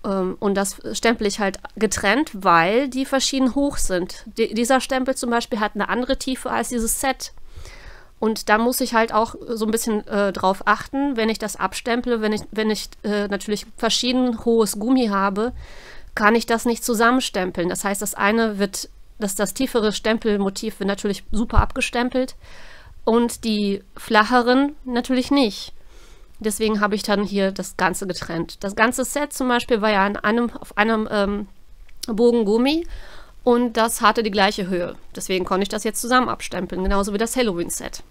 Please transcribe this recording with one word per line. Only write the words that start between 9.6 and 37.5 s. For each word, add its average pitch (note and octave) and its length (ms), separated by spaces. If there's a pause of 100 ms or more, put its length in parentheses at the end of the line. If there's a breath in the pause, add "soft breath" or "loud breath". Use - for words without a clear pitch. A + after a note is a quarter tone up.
ein G#3+ 60
bisschen, A3 360
äh, G3+ 260
drauf F#3+ 340
achten, C4+ 500
wenn A3 140
ich A3 80
das A3 180
abstemple, A#3 640
wenn G#3+ 140
ich, - 160
wenn A3 200
ich, - 200 (120)
äh, G#3 260
natürlich G3+ 380 (120)
verschieden B3 680
hohes A3+ 340
Gummi B3 280
habe, G3+ 460 (600 loud breath)
kann G#3+ 200
ich A#3 100
das A#3 220
nicht A#3 180
zusammenstempeln. G#3+ 840
Das F#3 120
heißt, G3+ 200
das - 120
eine G#3+ 440
wird, G3 320 (280)
das, G3+ 180
das G3+ 180
tiefere A3+ 380
Stempelmotiv G#3 880
wird G3 80
natürlich G3+ 440
super A3+ 280
abgestempelt B3 760 (680 loud breath)
und A#3 400
die G#3 380 (140)
flacheren B3 880
natürlich B3+ 460
nicht. C4+ 420 (680 soft breath)
Deswegen G#3+ 400
habe G#3 140
ich G#3 80
dann G3+ 200
hier G3 300
das G3 260
Ganze F3+ 280
getrennt. E3+ 580
Das G3+ 120
ganze A#3+ 280
Set D4 280
zum B3+ 160
Beispiel A#3+ 320
war G#3+ 100
ja G3 140
an G#3 120
einem, A#3 420
auf - 180
einem, A3 340
ähm, G3+ 380 (580)
Bogen A#3 380
Gummi C4 420 (580 loud breath)
und A#3+ 320
das A3+ 240
hatte A3+ 220
die G#3+ 80
gleiche G3 380
Höhe. F3 280 (180)
Deswegen F#3 300
konnte F#3+ 180
ich F#3+ 60
das G#3+ 160
jetzt A3 160
zusammen A#3+ 280
abstempeln, F3+ 540
genauso G3 300
wie G3+ 60
das - 180
Halloween-Set. F#3+ 760